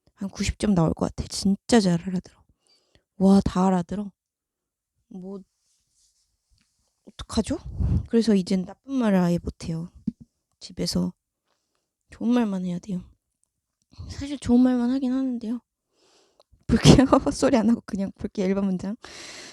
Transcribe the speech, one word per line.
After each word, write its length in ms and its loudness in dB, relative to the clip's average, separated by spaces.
한 140 -10
구십 300 -6
점 140 2
나올 200 2
것 200 -4
같아. 160 -10
진짜 520 2
잘 200 2
알아들어. 400 -8
와, 240 6
다 260 0
알아들어. 440 -2
뭐 300 -14
어떡하죠? 520 -6
그래서 240 2
이젠 320 0
나쁜 300 -16
말을 240 2
아예 200 2
못해요. 520 -10
집에서 540 -4
좋은 180 -6
말만 360 0
해야 140 -6
돼요. 220 -10
사실 300 -10
좋은 220 4
말만 300 2
하긴 200 -2
하는데요. 480 -6
볼게요. 380 8
<laughs> 280 2
소리 240 2
안 120 2
하고 160 0
그냥 320 -6
볼게요. 300 -6
일 80 0
번 100 -2
문장. 300 -4